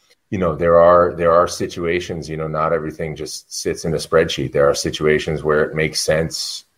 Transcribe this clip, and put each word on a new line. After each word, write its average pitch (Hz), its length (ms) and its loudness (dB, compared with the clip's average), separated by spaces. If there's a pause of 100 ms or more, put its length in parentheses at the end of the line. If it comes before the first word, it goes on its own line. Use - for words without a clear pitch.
(320)
you 107 60 -4
know, 87 180 0
there 85 260 6
are, 87 320 6
there 85 180 2
are 85 160 4
situations, 85 840 -6
you 80 60 -8
know, 80 120 -6
not 78 260 -2
everything 78 420 -6
just - 380 -14
sits - 320 -6
in 80 80 -2
a 73 40 -2
spreadsheet. 80 540 0
There 71 180 2
are 71 60 0
situations 76 680 -2
where 76 200 2
it 76 120 -6
makes 78 260 -2
sense, - 640 -4 (120)